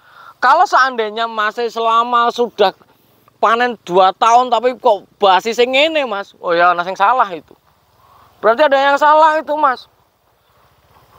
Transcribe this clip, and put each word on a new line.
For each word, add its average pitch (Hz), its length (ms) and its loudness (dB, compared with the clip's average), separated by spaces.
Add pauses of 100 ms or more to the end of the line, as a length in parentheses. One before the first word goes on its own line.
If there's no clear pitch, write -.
(440)
Kalau 311 240 2
seandainya 233 580 -2
masih 220 480 -6
selama 233 560 0
sudah 214 460 -2 (640)
panen 233 400 0
dua 185 320 2
tahun, 240 400 2
tapi 233 240 -2
kok 202 400 -2
basisnya 208 480 2
ngene, 285 400 -2
Mas. 202 320 -10
Oh 175 160 -4
ya, 175 180 2
ana 175 140 -4
sing 190 80 -8
salah 214 400 0
itu. - 240 -18 (800)
Berarti 240 320 0
ada 277 80 2
yang 277 240 0
salah 311 400 2
itu, 285 160 -10
Mas. 277 320 -2 (1300)